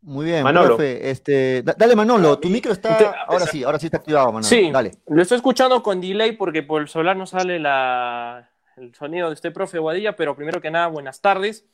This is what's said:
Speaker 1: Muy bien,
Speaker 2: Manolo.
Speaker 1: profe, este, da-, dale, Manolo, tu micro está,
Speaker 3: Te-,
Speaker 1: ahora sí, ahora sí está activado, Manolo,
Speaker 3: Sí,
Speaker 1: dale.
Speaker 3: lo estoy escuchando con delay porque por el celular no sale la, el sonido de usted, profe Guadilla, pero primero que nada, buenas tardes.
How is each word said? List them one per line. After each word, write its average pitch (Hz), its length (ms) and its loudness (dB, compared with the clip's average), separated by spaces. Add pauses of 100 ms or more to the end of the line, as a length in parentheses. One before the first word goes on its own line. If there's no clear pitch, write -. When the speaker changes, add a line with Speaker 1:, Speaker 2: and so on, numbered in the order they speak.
Speaker 1:
Muy 143 220 -8
bien, 165 160 0
Speaker 2:
Manolo. 139 360 4
Speaker 1:
profe, 135 340 -4
este, 131 500 0
da-, - 160 -2
dale, 233 180 6
Manolo, 208 440 4
tu 175 100 -4
micro 226 240 -2
está, 220 240 -2
Speaker 3:
Te-, 214 80 8 (220)
Speaker 1:
ahora 175 180 0
sí, 156 180 -6
ahora 143 140 0
sí 147 80 -6
está 160 120 -4
activado, 143 340 2
Manolo, 110 160 -4
Speaker 3:
Sí, 202 240 4
Speaker 1:
dale. 127 220 0 (140)
Speaker 3:
lo 156 140 4
estoy 180 140 2
escuchando 254 480 2
con 190 180 -2
delay 208 300 -2
porque 170 320 -4
por 151 180 -4
el 147 80 -8
celular 170 260 -2
no 190 120 -10
sale 185 320 -4
la, 123 880 -4 (280)
el 123 180 -20
sonido 165 320 -8
de 160 60 -6
usted, 165 200 -10
profe 185 240 -8
Guadilla, 180 380 -4
pero 147 200 -4
primero 156 240 -8
que 156 120 -8
nada, 170 160 0
buenas 143 340 -12
tardes. 196 520 -2